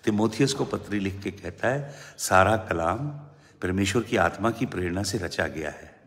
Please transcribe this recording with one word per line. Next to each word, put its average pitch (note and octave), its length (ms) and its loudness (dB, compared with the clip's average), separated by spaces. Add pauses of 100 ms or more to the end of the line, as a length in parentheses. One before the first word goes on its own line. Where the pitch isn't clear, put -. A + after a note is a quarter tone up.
तीमुथियुस A2+ 480 2
को - 120 -2
पत्री G2+ 340 -4
लिख F#2+ 240 -4
के G2+ 80 -4
कहता - 360 -6
है, C#3 280 -2 (220)
"सारा G2 400 6
कलाम F#2+ 520 0 (520)
परमेश्वर F#2+ 420 0
की A2 140 0
आत्मा F#2 340 2
की A#2+ 140 -2
प्रेरणा F2+ 380 -4
से G2 140 -2
रचा F2 300 -2
गया D2+ 220 -6
है।" - 380 -16